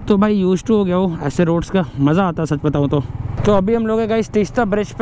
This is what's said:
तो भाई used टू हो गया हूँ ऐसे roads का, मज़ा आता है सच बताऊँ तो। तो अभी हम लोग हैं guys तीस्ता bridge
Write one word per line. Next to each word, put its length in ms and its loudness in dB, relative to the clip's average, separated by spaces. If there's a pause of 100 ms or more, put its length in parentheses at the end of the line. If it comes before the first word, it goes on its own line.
तो 100 4
भाई 180 2
used 320 0
टू 100 4
हो 80 2
गया 100 0
हूँ 280 0
ऐसे 200 0
roads 260 0
का, 160 0 (140)
मज़ा 280 2
आता 140 -4
है 40 -2
सच 200 -2
बताऊँ 240 0
तो। 140 0 (420)
तो 80 4
अभी 220 2
हम 120 0
लोग 120 0
हैं 100 -2
guys 200 -2
तीस्ता 360 0
bridge 260 -2 (100)